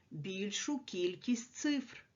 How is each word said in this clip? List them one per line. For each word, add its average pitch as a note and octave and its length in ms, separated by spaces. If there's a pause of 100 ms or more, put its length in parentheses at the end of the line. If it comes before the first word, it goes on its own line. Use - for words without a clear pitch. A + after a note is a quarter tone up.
(100)
більшу F#3+ 680
кількість F#3 760
цифр. C#4+ 500 (120)